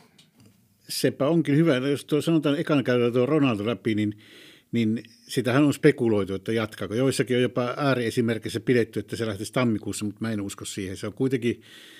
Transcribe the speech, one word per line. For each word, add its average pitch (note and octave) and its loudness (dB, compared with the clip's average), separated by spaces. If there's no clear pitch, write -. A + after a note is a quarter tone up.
Sepä - -2
onkin D3 2
hyvä. D#3+ 4
Jos C3+ -2
tuo, D3 0
sanotaan, D#3 2
ekana D3 0
käydään A#2+ 2
tuo B2 2
Ronaldo C3 2
läpi, A2+ -2
niin, G#2 0
niin A2+ 0
sitähän B2+ 2
on C#3+ 4
spekuloitu, A2 2
että G#2 -6
jatkaako. G#2+ -4
Joissakin B2+ 0
on B2 2
jopa B2 -2
ääriesimerkissä A#2 0
pidetty, A2+ 2
että - -8
se A2+ -4
lähtisi G#2 -8
tammikuussa, G#2+ -2
mutta G2+ -8
mä A2+ -4
en G#2 -4
usko G2 -10
siihen. F#2+ -8
Se A2 -8
on G2+ -8
kuitenkin, A#2+ -2